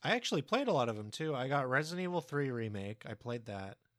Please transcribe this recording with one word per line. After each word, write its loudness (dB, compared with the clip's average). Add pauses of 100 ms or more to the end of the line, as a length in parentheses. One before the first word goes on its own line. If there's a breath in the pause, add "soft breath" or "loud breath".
I 4
actually 2
played 2
a 6
lot 4
of 0
'em, -8
too. -2
I 0
got 2
Resident 0
Evil 0
three 0
Remake. -4
I -6
played -8
that. -8 (220)